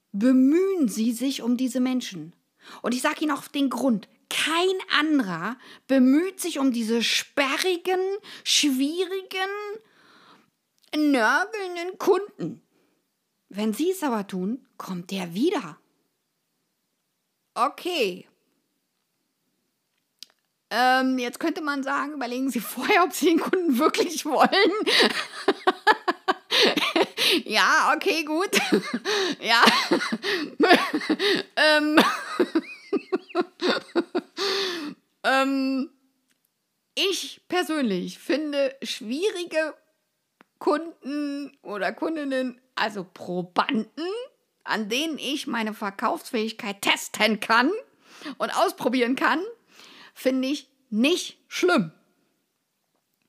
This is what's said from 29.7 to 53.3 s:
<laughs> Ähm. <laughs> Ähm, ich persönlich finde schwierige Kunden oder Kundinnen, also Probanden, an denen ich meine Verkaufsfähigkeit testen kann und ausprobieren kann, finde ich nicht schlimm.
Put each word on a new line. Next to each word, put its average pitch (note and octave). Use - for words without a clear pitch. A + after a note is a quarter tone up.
<laughs> F4
Ähm. D4+
<laughs> -
Ähm, C4+
ich D#4+
persönlich B3+
finde C#4+
schwierige D#4
Kunden C#4+
oder F#3+
Kundinnen, C4+
also G#3
Probanden, G#3+
an G3
denen C#4+
ich C4+
meine A3
Verkaufsfähigkeit A3
testen A3+
kann A#3+
und -
ausprobieren B3+
kann, D4
finde C4
ich C#4+
nicht C#4
schlimm. D#4